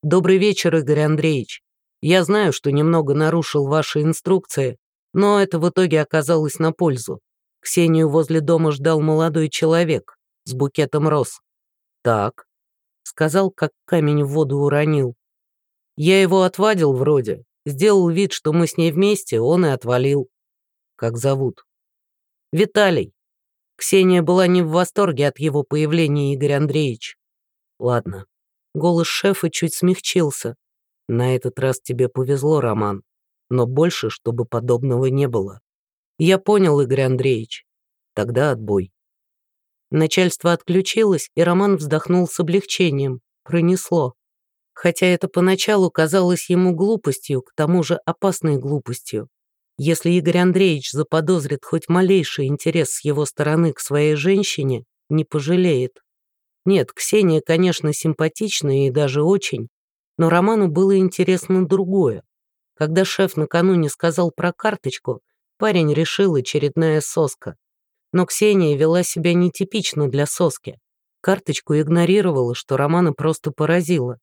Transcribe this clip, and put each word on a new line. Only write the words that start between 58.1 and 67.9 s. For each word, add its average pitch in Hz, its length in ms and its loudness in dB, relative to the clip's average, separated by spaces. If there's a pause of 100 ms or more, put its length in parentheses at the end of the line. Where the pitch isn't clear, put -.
и 135 40 0
даже 143 340 0
очень, 135 440 -2 (500)
но 165 100 2
Роману 196 400 2
было 190 300 2
интересно 185 680 0
другое. 180 560 0 (520)
Когда 160 300 0
шеф 190 320 -2
накануне 170 520 0
сказал 170 420 -2
про - 220 -4
карточку, - 680 -6 (380)
парень 175 340 2
решил, 165 440 0
очередная 151 640 0
соска. - 560 -4 (560)